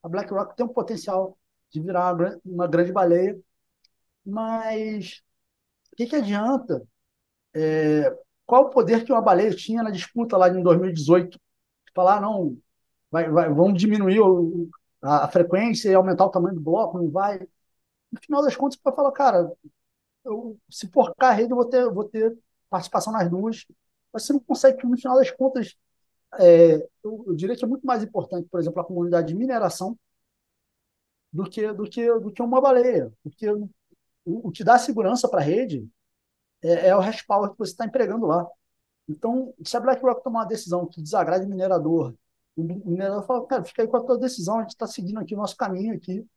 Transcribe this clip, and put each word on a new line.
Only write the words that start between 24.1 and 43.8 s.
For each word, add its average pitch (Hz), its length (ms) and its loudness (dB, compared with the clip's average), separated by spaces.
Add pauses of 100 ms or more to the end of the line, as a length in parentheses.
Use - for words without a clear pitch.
Mas 220 100 -8
você 285 100 -2
não 285 60 0
consegue, 269 360 2
porque 254 120 -6
no 247 100 0
final 254 200 0
das 262 140 4
contas, 262 440 -2 (640)
é, 170 380 10 (260)
eu, 220 240 -10
eu 175 80 -2
diria 196 200 -4
que - 80 -8
é 233 40 -4
muito 262 180 -6
mais 233 180 -2
importante, 185 460 -8
por 180 100 -6
exemplo, 170 220 -4
a 170 40 -6
comunidade 175 420 -2
de 165 80 -6
mineração 226 640 -4 (1300)
do 180 180 -6
que, 214 240 -6
do 202 100 -8
que, 233 360 0
do 208 120 -8
que 240 100 -10
uma 247 200 2
baleia, 240 500 4 (120)
porque 208 260 -8
o, 208 200 -4 (560)
o 180 260 -6
que 170 120 -12
dá 233 140 8
segurança 240 520 0
pra 156 120 0
rede 156 460 -2 (760)
é, 170 280 2
é 190 60 6
o 202 40 4
hash 214 220 -2
power 208 300 0
que - 60 -20
você 202 180 -8
tá 233 100 -6
empregando 220 400 -2
lá. 175 220 0 (600)
Então, 233 460 -6 (100)
se - 140 -6
a - 20 -2
BlackRock 254 440 0
tomar 226 160 -4
uma 220 60 -4
decisão 180 420 -6
que 165 140 -16
desagrade 180 440 -2
o 196 40 -8
minerador, 165 680 -2 (400)
o 160 80 -6
mi-, 180 220 -8
minerador 196 400 -4
fala, 247 200 -4
"Cara, 240 200 -4
fica - 160 -6